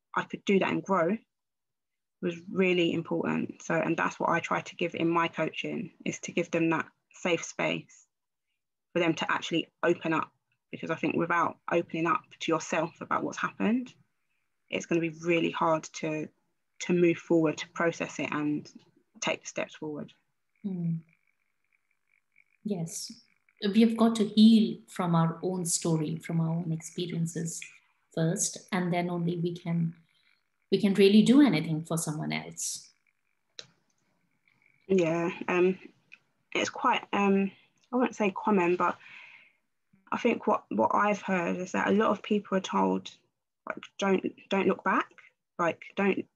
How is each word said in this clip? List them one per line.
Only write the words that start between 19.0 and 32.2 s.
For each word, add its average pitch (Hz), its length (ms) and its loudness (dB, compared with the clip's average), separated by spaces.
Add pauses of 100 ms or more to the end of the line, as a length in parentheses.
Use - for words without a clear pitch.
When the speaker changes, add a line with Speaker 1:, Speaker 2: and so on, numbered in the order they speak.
Speaker 1:
take - 220 -4
the - 60 -16
steps - 280 -8
forward. 151 380 -10 (520)
Speaker 2:
Mm. 170 340 -4 (1600)
Yes, 175 480 -8 (600)
we 220 80 6
have 226 160 4
got 226 180 4
to 208 100 0
heal 214 520 6 (100)
from 170 280 -2
our 165 280 2
own 180 220 -4
story, 160 520 -2
from 170 220 -4
our 160 100 0
own 165 220 -4
experiences 165 880 -6 (560)
first, 165 420 -2 (140)
and 180 220 0
then 175 160 0
only 175 280 -2
we 170 180 -4
can, 170 380 -2 (800)
we 196 80 2
can 196 140 2
really 202 280 8
do 262 200 8
anything 160 420 4
for 165 140 -4
someone 156 340 -4